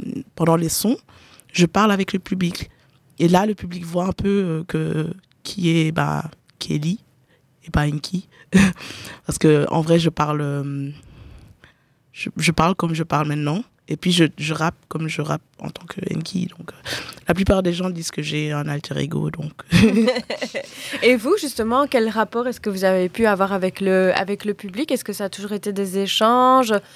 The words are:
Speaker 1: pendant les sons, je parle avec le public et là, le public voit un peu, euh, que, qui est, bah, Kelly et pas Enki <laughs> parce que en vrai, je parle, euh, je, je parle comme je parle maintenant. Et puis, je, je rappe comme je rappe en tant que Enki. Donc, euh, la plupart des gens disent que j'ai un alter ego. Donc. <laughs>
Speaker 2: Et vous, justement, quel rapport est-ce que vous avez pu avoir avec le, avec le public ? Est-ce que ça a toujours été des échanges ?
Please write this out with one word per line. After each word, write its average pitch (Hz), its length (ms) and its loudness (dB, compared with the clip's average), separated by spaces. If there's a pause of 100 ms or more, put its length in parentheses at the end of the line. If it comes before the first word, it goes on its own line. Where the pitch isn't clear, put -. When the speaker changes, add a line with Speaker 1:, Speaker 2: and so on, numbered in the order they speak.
(340)
Speaker 1:
pendant 165 220 4
les 165 140 0
sons, - 260 0 (560)
je 175 140 4
parle 202 260 4
avec 190 220 -2
le 190 40 0
public 180 520 -4 (480)
et 170 100 4
là, 180 180 6
le 214 80 0
public 175 300 -10
voit 175 220 -2
un 190 60 0
peu, - 160 -2
euh, 175 380 0
que, 156 420 -2 (340)
qui 165 360 0
est, 160 140 2
bah, 151 320 0 (340)
Kelly 165 420 -2 (680)
et 165 40 -18
pas 151 160 2
Enki 151 420 -6 (240)
<laughs> - 760 0
parce - 120 -2
que 151 320 4
en 160 120 2
vrai, 170 160 4
je 165 100 2
parle, 151 320 -2
euh, 143 500 -6 (1200)
je, - 240 -10
je 160 140 0
parle 165 240 4
comme 165 200 -2
je 160 100 -2
parle 151 240 0
maintenant. 147 340 -2 (280)
Et 156 60 -4
puis, 180 160 0
je, 175 120 6 (120)
je 151 160 -6
rappe 160 220 -2 (140)
comme 160 200 -6
je 156 140 -6
rappe 151 180 -4 (200)
en 156 100 -10
tant - 160 -18
que - 140 -12 (140)
Enki. 165 300 -4 (140)
Donc, 170 140 -18
euh, - 260 -10 (280)
la - 60 2
plupart 190 300 2
des 175 100 0
gens 180 160 -4
disent 170 220 -8
que - 100 -10
j'ai 151 320 -4
un 147 160 -4
alter 143 300 -6
ego. 151 320 -2
Donc. 156 220 -8 (200)
<laughs> 220 1300 0
Speaker 2:
Et 247 140 6
vous, 240 240 0
justement, 247 460 0
quel 226 240 2
rapport 220 380 -2
est-ce 240 120 -8
que - 80 -6
vous 190 160 -4
avez 185 240 2
pu 226 160 -2
avoir 196 300 2
avec 185 260 -2
le, 185 340 4
avec 196 300 -2
le 208 80 -2
public ? 202 400 -6
Est-ce - 120 -2
que 208 100 -8
ça 208 100 -8
a 190 60 -4
toujours 202 220 -10
été 208 200 -4
des 190 260 -4
échanges ? 240 760 4 (220)